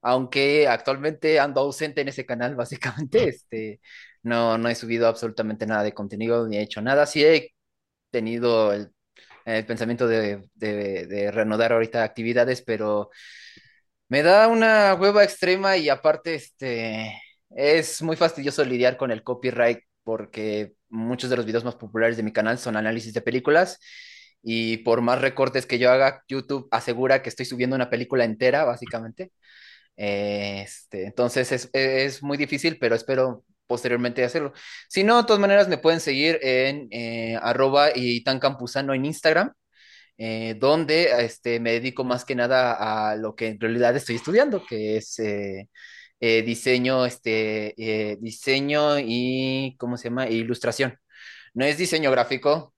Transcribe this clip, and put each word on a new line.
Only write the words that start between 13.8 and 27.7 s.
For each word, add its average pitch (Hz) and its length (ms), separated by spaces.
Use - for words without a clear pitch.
me 139 140
da 202 260
una 220 460
hueva 202 280
extrema 190 540
y 156 100
aparte, 156 480
este, 113 800
es 151 460
muy 160 160
fastidioso 147 480
lidiar 123 320
con 131 120
el 107 140
copyright 120 560
porque 107 680
muchos 123 400
de 127 80
los 117 80
videos 113 180
más 120 120
populares 113 420
de 113 60
mi 107 100
canal 113 240
son 120 180
análisis 110 380
de 117 80
películas 147 580
y 113 360
por 117 240
más 123 200
recortes 131 440
que 120 140
yo 123 120
haga, 131 360
YouTube 135 440
asegura 127 520
que 120 60
estoy 131 160
subiendo 123 320